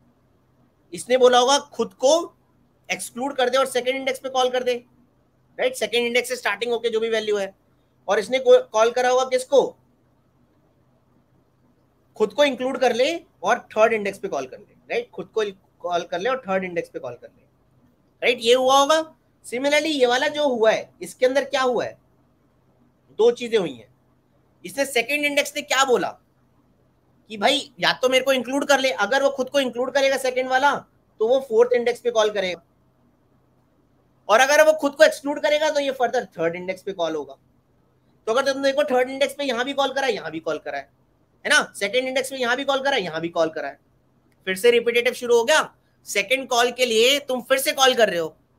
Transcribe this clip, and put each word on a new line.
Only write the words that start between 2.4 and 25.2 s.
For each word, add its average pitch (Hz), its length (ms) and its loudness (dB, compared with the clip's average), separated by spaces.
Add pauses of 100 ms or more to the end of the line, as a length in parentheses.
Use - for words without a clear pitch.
एक्सक्लूड 240 480 -8
कर 247 140 0
दे 262 80 0
और 262 80 2
सेकंड 254 220 -4
इंडेक्स 262 300 -4
पे 269 100 -10
कॉल 254 220 0
कर 247 120 -4
दे, 240 220 -4 (760)
राइट? 254 160 -2
सेकंड 220 200 -6
इंडेक्स 240 340 0
से 254 80 -6
स्टार्टिंग 226 360 -4
होके 226 160 -4
जो 220 120 -2
भी 226 80 -2
वैल्यू 214 280 -2
है, 190 180 -6 (540)
और 202 100 2
इसने 240 200 -2
को-, 254 320 4
कॉल 220 200 2
करा 247 180 0
होगा 254 160 2
किसको? 254 520 0 (2500)
खुद 214 160 -2
को 294 120 4
इंक्लूड 262 340 -2
कर 247 140 2
ले 311 320 -2 (180)
और 214 160 0
थर्ड 220 340 2
इंडेक्स 202 260 -4
पे 196 100 -10
कॉल 147 180 -6
कर 107 120 -18
ले, - 160 -20 (160)
राइट? 233 200 -6
खुद 175 160 -14
को 220 180 -4 (360)
कॉल 175 220 -4
कर 175 160 -8
ले 220 120 -2
और 262 180 -4
थर्ड 190 160 -2
इंडेक्स 170 240 -6
पे 165 100 -14
कॉल 120 160 -10
कर 117 120 -20
ले, - 160 -20 (800)
राइट? 226 180 0
ये 233 140 4
हुआ 262 240 4
होगा। 311 380 2 (300)
Similarly, 285 400 -2
ये 285 200 2
वाला 262 220 2
जो 294 200 0
हुआ 220 220 4
है, 147 320 -4
इसके 214 240 -2
अंदर 269 180 2
क्या 269 180 -2
हुआ 233 220 0
है? 110 140 -12 (1200)
दो 226 120 6
चीजें 233 280 -4
हुई 165 140 -2
हैं। 113 160 -20 (760)
इसने 262 200 -6
सेकंड 277 400 -4